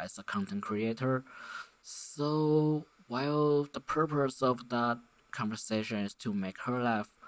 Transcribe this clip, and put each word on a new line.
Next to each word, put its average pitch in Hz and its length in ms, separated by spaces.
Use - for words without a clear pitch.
as 92 160
a 98 40
content 98 400
creator. 117 640
So, 151 1000
while 147 640
the 135 80
purpose 147 640
of 123 280
that 120 280
conversation 110 680
is 101 160
to 104 200
make 95 280
her 123 200
laugh 113 320